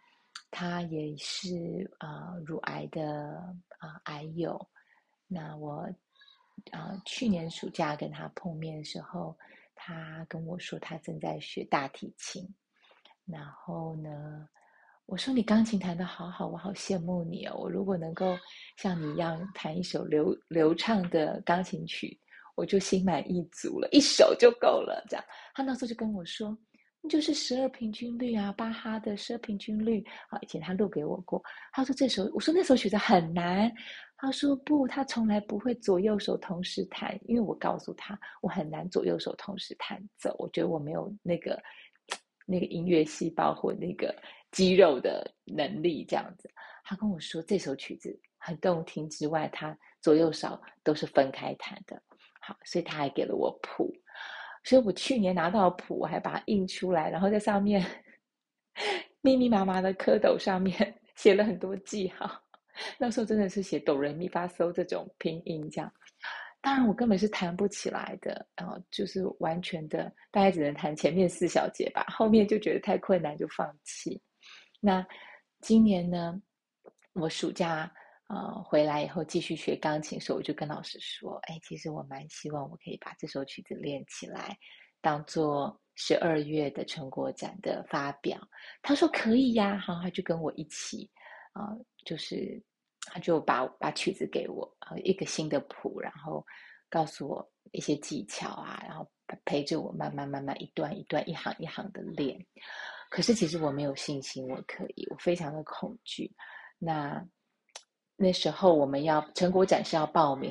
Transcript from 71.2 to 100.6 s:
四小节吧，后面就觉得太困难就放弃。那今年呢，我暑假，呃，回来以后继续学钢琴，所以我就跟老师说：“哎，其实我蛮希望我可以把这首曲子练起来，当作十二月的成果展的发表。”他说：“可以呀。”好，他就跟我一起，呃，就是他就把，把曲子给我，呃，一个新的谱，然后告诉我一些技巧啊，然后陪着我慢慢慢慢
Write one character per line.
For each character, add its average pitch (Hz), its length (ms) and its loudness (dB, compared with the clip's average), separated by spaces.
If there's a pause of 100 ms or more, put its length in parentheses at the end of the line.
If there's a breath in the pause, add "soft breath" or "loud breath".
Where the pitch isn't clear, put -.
四 175 180 0
小 156 220 2
节 - 220 -2
吧， - 180 -2
后 226 200 2
面 214 200 10
就 214 100 4
觉 165 140 0
得 - 80 0
太 190 160 2
困 185 240 2
难 151 160 -2
就 160 120 -4
放 - 360 -6
弃。 - 360 -8 (600 loud breath)
那 185 260 4 (540 loud breath)
今 220 240 8
年 180 240 4
呢， 175 320 -2 (720)
我 160 160 0
暑 160 240 -2
假， 165 400 -2 (360 loud breath)
呃， - 340 -8
回 151 220 4
来 147 180 0
以 143 60 -4
后 165 140 -4
继 156 160 -2
续 165 160 -4
学 151 220 -2
钢 151 240 0
琴， 156 180 -8
所 - 160 -4
以 - 40 -2
我 - 40 -4
就 147 120 -4
跟 151 120 -6
老 151 160 -6
师 - 160 -14
说 - 360 -10 (160)
：“哎， 165 120 -12
其 - 140 -14
实 156 140 -8
我 151 140 -6
蛮 139 260 -14
希 - 200 -12
望 147 200 -4
我 165 60 -18
可 - 140 -16
以 - 60 -10
把 - 220 -14
这 - 80 -10
首 139 180 -6
曲 - 180 -14
子 - 120 -12
练 139 320 -6
起 - 200 -14
来， - 300 -10 (460 loud breath)
当 151 240 2
作 147 520 0 (160)
十 - 240 2
二 160 200 4
月 147 320 0
的 127 160 -6
成 135 240 -8
果 135 220 -4
展 - 280 -10
的 - 300 -4
发 143 220 -2
表。” - 280 -6 (400 loud breath)
他 - 140 2
说 339 180 6
：“可 226 240 4
以 262 160 6
呀。” 202 320 2
好， 175 160 -4
他 185 80 -4
就 180 140 -4
跟 165 180 -2
我 156 140 -2
一 156 120 -8
起， - 440 -12 (440 loud breath)
呃， 208 220 -8 (280)
就 165 120 -6
是 - 440 -8 (420)
他 - 180 -10
就 165 200 2
把， 131 260 2 (120)
把 151 140 -2
曲 - 200 -2
子 - 140 -6
给 - 220 -4
我， - 160 -8 (260)
呃， - 100 -10
一 190 120 2
个 156 140 -6
新 156 220 -4
的 143 120 0
谱， - 400 -10
然 - 120 -10
后 156 320 -10 (440 loud breath)
告 165 160 0
诉 143 240 -10
我 - 240 -10 (200)
一 - 80 -8
些 151 160 0
技 - 280 -8
巧 - 240 -8
啊， 156 400 -12
然 156 80 -12
后 170 100 -12 (380)
陪 147 180 0
着 151 180 -2
我 - 120 -6
慢 151 220 -6
慢 143 140 -6
慢 139 140 -6
慢 139 180 -6